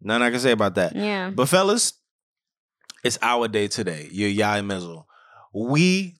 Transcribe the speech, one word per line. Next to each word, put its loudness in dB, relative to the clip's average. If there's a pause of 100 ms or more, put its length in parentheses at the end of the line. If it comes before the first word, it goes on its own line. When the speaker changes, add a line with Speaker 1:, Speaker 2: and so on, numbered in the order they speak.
Speaker 1:
Nothing 0
I 2
can -2
say 4
about 0
that. 0
Speaker 2:
Yeah. -4
Speaker 1:
But 0
fellas, 2 (1080)
it's -2
our 2
day 0
today. -6
You're -2
Yai 0
Mizzle. -8 (500)
We 0